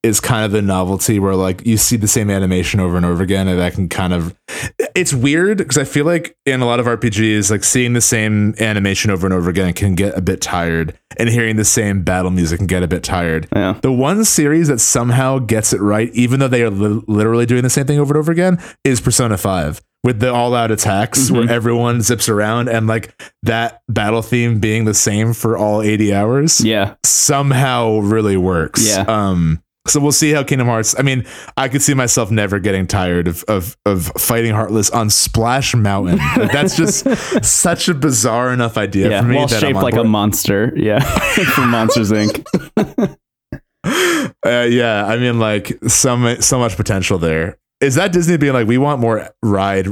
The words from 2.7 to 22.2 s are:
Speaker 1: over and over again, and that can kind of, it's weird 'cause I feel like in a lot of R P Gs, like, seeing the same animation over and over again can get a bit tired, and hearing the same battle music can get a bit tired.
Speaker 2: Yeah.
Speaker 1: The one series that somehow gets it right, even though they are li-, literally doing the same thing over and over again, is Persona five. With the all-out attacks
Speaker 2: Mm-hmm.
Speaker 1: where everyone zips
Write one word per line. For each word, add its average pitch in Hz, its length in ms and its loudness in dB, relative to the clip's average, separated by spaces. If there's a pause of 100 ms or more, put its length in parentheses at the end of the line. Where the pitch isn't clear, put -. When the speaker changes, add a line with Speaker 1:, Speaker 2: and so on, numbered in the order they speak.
Speaker 1:
over 90 180 0
and 87 80 2
over 87 180 0
again, 95 260 0
and 90 100 0
that 90 160 -2
can 90 140 -4
kind 90 240 -2
of, 87 200 -4 (640)
it's 180 180 -2
weird 160 540 2
'cause 135 100 -2
I 143 60 2
feel 143 240 -2
like 170 300 -2 (100)
in 131 140 0
a 123 60 2
lot 120 120 0
of 120 80 0
R 120 100 0
P 117 140 -2
Gs, 107 400 0
like, 104 140 0
seeing 120 300 0
the 117 60 2
same 107 600 2
animation 104 500 0
over 92 160 0
and 92 80 2
over 90 160 0
again 90 220 0
can 92 240 0
get 98 200 0
a 92 40 -2
bit - 200 -2
tired, 82 560 -4 (200)
and 117 120 0
hearing 113 280 0
the 107 80 0
same 101 400 0
battle 92 260 0
music 85 280 0
can 90 100 -2
get 90 160 0
a - 40 -2
bit 87 140 -2
tired. 82 520 -2
Speaker 2:
Yeah. 92 280 0
Speaker 1:
The 131 80 2
one 147 340 0
series 156 440 2
that 131 120 0
somehow 131 600 2
gets 110 320 0
it 98 80 0
right, 107 340 2
even 123 240 2
though 135 100 2
they 123 140 2
are 113 80 2
li-, 104 380 0
literally 113 360 2
doing 123 200 2
the 127 60 2
same 139 160 0
thing 147 120 2
over 147 160 2
and 151 60 2
over 151 100 0
again, 175 300 2 (240)
is 127 160 2
Persona 113 360 0
five. 87 440 -2 (240)
With 120 160 0
the 127 120 2
all-out 120 380 2
attacks 107 560 0
Speaker 2:
Mm-hmm. 120 100 2
Speaker 1:
where 120 140 2
everyone 120 520 0
zips 113 260 0